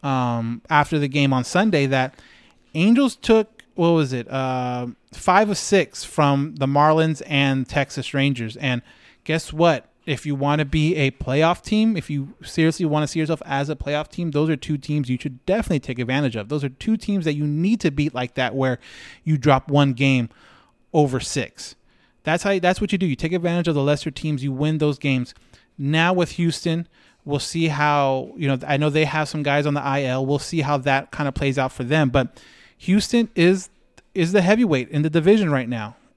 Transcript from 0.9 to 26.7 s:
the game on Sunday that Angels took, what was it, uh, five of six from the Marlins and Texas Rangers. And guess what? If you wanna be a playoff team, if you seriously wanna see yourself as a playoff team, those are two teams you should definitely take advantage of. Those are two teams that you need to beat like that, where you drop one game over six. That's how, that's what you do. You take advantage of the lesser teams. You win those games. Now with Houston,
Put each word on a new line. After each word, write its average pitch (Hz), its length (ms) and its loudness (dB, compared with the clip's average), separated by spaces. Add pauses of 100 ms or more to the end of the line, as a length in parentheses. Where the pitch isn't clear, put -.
the 143 100 0
game 139 240 2
on 127 120 2
Sunday 180 420 0
that 131 340 -2 (540)
Angels 226 420 4
took, - 460 2 (140)
what 170 140 2
was 151 240 2
it, 120 180 -6
uh, 127 560 -4 (240)
five 202 380 2
of 196 80 -2
six - 460 0
from 143 520 0
the 143 100 -4
Marlins 156 600 2
and 139 420 0
Texas - 460 -4
Rangers. 135 440 -2
And 123 240 -2 (420)
guess 160 280 -4
what? 156 380 2 (160)
If 147 200 -4
you 147 100 -2
wanna 147 300 0
be 156 300 0
a 135 160 0
playoff 156 520 0
team, 220 320 2
if - 140 -6
you 143 240 -6 (100)
seriously 165 420 0
wanna 151 220 0
see 160 120 -4
yourself 156 260 -2
as 143 240 -2
a 156 60 -4
playoff 147 340 -6
team, 170 220 -6
those 147 180 2
are 156 60 2
two 147 220 -4
teams 143 320 -2
you 127 100 0
should 131 260 -10
definitely 190 340 0
take 127 200 -8
advantage 123 360 -2
of. 107 140 -8
Those 143 140 -4
are 139 60 -4
two 220 280 -2
teams 196 280 -4
that 156 80 0
you 147 120 -2
need 170 360 0
to 160 100 0
beat 147 220 -2
like 127 220 -6
that, 127 200 -2
where 131 240 0 (440)
you 156 140 0
drop 135 320 2
one 143 240 4
game 127 360 2 (600)
over 139 280 2
six. - 560 -8 (480)
That's 165 200 -2
how, 202 160 0
that's 180 200 2
what 202 140 -2
you 196 40 0
do. 180 80 0
You 139 120 0
take 160 160 -4
advantage 170 340 0
of 160 80 0
the 139 80 0
lesser 147 260 0
teams. 143 340 -4
You 139 100 -2
win 151 240 0
those 147 200 0
games. 131 360 -2 (440)
Now 160 360 0
with 180 180 0
Houston, 170 560 -2 (380)